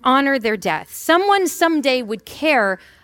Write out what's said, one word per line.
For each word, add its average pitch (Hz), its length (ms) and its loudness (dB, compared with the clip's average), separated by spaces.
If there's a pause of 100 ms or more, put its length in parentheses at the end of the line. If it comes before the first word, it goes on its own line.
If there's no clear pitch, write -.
honor 269 340 2
their 220 200 -2
death. - 360 -6
Someone 381 540 2
someday 285 540 0
would 214 240 -8
care 233 540 0 (240)